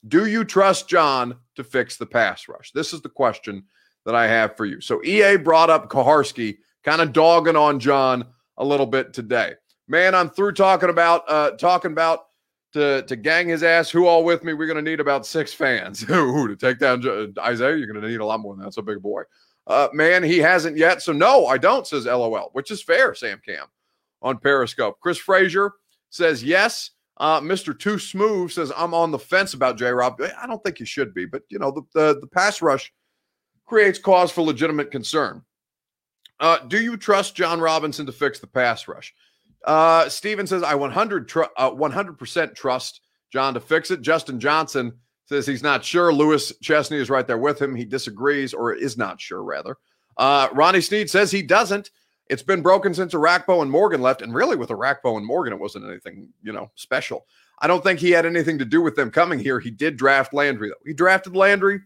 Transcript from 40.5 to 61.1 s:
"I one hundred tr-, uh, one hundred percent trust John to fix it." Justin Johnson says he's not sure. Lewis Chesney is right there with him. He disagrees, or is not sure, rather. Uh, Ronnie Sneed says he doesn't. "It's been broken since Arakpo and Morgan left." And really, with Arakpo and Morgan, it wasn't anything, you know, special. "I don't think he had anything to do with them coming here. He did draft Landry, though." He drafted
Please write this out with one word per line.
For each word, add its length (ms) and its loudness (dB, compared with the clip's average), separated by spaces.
"I 120 0
one 160 -2
hundred 380 -4
tr-, 140 -2
uh, 140 0
one 220 -4
hundred 260 -8
percent 380 -6
trust 460 -6
John 240 -2
to 60 -6
fix 300 -2
it." 100 -4
Justin 400 -2
Johnson 540 -2
says 200 -4
he's 160 -6
not 220 0
sure. 280 2
Lewis 400 2
Chesney 340 0
is 140 -4
right 160 0
there 120 -2
with 220 -2
him. 160 -4
He 80 -8
disagrees, 720 -4
or 180 -4
is 240 -6
not 240 -6
sure, 240 -12
rather. 320 -10
Uh, 360 2
Ronnie 280 4
Sneed 300 -4
says 200 2
he 120 -2
doesn't. 480 0
"It's 140 -4
been 200 -2
broken 320 4
since 200 -4
Arakpo 480 2
and 80 -2
Morgan 320 2
left." 200 2
And 120 -10
really, 220 0
with 140 -6
Arakpo 460 -2
and 100 -8
Morgan, 260 -2
it 80 -10
wasn't 240 -10
anything, 440 -18
you 100 -12
know, 220 -12
special. 520 -8
"I 80 -2
don't 160 0
think 160 0
he 100 2
had 160 4
anything 320 -2
to 60 -4
do 180 2
with 140 -2
them 140 -2
coming 280 0
here. 220 -4
He 100 -10
did 260 -4
draft 380 2
Landry, 340 -2
though." 180 -14
He 60 -12
drafted 440 0